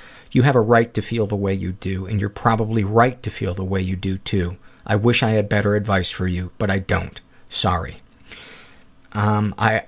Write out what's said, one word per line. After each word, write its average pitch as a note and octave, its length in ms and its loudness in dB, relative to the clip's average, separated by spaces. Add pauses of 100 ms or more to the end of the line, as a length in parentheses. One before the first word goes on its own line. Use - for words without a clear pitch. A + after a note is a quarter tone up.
(320)
You C3 100 4
have C3 140 4
a A#2+ 40 4
right A#2 360 4
to G#2+ 60 0
feel A2 260 -2
the G#2+ 80 -2
way G2 180 0
you F#2 180 -4
do, F#2+ 360 -6
and G#2 120 -2
you're G2+ 100 -2
probably A2 540 0
right A2+ 400 2
to G#2+ 60 -6
feel F#2+ 240 -4
the F#2+ 100 -6
way F#2+ 160 -2
you F#2 160 -2
do, F#2+ 220 -4
too. F2+ 400 -2 (280)
I G#2+ 120 2
wish A#2 260 2
I A2 60 2
had G#2+ 180 2
better G#2 280 2
advice G2 340 0
for F#2 180 -4
you, F2+ 300 -4
but G#2 120 0
I G2 100 0
don't. F2+ 420 -4 (260)
Sorry. - 540 -4 (1120)
Um, G#2 440 0
I, A2 300 0